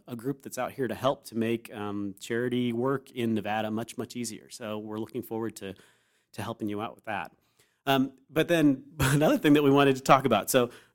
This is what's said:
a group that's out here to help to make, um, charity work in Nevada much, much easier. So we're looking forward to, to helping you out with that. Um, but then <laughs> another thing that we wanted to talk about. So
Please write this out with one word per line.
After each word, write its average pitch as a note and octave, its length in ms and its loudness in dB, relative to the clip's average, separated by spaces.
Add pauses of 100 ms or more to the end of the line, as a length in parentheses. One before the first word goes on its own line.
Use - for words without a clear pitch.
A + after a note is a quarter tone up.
a B2 80 -10
group C3 260 -8
that's - 160 -10
out A#2+ 140 -6
here B2+ 160 -4
to G#2+ 80 -6
help C3+ 300 -2
to A2 100 -14
make, A2+ 360 -2
um, G2+ 460 -8
charity B2 540 -4
work C3 400 -4
in A#2 220 -2
Nevada G#2+ 360 -2
much, A2+ 260 -6
much A#2+ 200 -10
easier. A2 340 -10
So G#2+ 280 -10
we're G#2+ 200 -10
looking A2+ 240 -8
forward A2+ 340 -6
to, G2 180 -10 (580)
to G#2+ 100 -10
helping A2 260 -8
you G#2 120 -6
out - 160 -8
with - 80 -20
that. G2+ 260 -6 (560)
Um, C3+ 260 4 (160)
but D3 180 0
then D3+ 440 2
<laughs> - 100 -10
another D3 380 4
thing D3 160 4
that D3 100 4
we C#3 80 6
wanted C#3 240 6
to C3 60 -10
talk C3+ 240 6
about. G#2 220 2
So B2 220 2 (240)